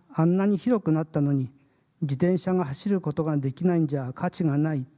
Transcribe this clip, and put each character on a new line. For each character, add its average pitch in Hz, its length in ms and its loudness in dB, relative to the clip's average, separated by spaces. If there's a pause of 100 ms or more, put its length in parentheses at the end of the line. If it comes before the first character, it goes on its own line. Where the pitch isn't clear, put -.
(120)
あ 160 140 2
ん 175 100 4
な 196 120 2
に 202 100 2
広 233 280 0
く 160 60 2
な 160 120 2
っ - 20 -6
た 156 160 -2
の 143 100 2
に、 131 200 -2 (500)
自 139 140 -2
転 175 220 2
車 185 160 -2
が 185 100 2
走 139 260 -6
る 190 120 0
こ 151 100 -4
と 156 140 -4
が 156 100 0
で 135 160 0
き 175 160 -2
な 175 80 2
い 165 60 4
ん 156 60 2
じ 143 100 -2
ゃ 127 180 -6
価 180 160 -4
値 175 140 -2
が 143 120 2
な 156 160 0
い 131 120 -4 (120)